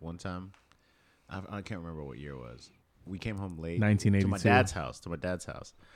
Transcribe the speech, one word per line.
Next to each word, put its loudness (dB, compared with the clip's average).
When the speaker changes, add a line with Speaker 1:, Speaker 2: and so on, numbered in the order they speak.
Speaker 1:
one -8
time, -8
I, -8
I -6
can't -8
remember -8
what -10
year -10
it -10
was. -16
We -6
came -4
home -6
late -2
to 4
my 6
Speaker 2:
Nineteen 6
eighty-two. 4
Speaker 1:
dad's 6
house, -6
to -12
my -2
dad's -4
house. -10